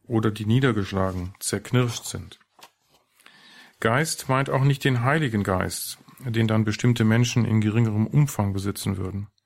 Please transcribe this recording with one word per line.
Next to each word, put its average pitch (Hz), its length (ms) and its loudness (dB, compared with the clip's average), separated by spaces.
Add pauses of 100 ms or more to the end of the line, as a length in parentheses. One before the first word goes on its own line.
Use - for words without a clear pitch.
oder 113 280 0
die 104 140 -8
niedergeschlagen, 98 920 0
zerknirscht 120 680 -2
sind. - 340 -12 (1400)
Geist 131 480 0
meint 135 200 0
auch 135 140 0
nicht 139 220 2
den 127 160 2
Heiligen 127 420 0
Geist, 92 540 -4 (220)
den 113 280 0
dann 110 160 2
bestimmte 113 400 2
Menschen 117 400 2
in 107 160 2
geringerem 107 480 2
Umfang 120 460 0
besitzen 98 420 -4
würden. 98 320 -8 (180)